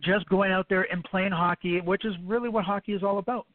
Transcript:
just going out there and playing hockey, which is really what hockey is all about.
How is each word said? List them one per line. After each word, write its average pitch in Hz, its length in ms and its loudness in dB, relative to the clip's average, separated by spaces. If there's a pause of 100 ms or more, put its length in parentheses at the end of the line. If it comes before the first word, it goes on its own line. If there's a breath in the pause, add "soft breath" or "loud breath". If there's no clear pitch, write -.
just 180 260 0
going 190 240 4
out 185 160 0
there 190 240 2
and 175 140 -4
playing 190 260 0
hockey, 175 480 0
which 180 240 0
is 220 100 -2 (120)
really 233 240 -2
what 220 160 0
hockey 202 280 -2
is 185 80 -2
all 202 180 0
about. 233 360 -4